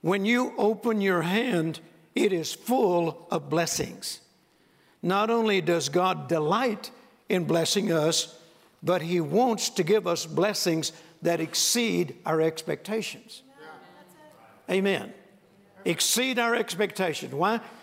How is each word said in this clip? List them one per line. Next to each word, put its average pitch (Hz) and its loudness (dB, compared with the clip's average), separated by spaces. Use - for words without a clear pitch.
When 196 2
you 247 2
open 214 2
your 185 2
hand, 175 0
it 196 2
is 160 -4
full 180 0
of 147 -4
blessings. - -4
Not 196 2
only 220 2
does 165 0
God 180 0
delight 190 0
in 180 2
blessing 165 0
us, 160 0
but 175 0
he 170 0
wants 196 2
to - -2
give 185 2
us 170 -2
blessings 160 0
that 165 0
exceed 175 0
our 160 2
expectations. 175 -6
Amen. 190 0
Exceed 240 0
our 233 2
expectations. 175 -4
Why? 202 0